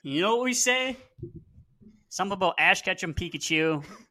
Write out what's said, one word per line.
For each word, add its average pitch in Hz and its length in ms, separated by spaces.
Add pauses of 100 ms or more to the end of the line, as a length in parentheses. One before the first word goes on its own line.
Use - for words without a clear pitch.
You 147 180
know 220 140
what 247 80
we 254 100
say? 254 420 (1120)
Something 196 240
about 185 260
Ash 180 240
Ketchum 175 320
Pikachu. 160 680 (280)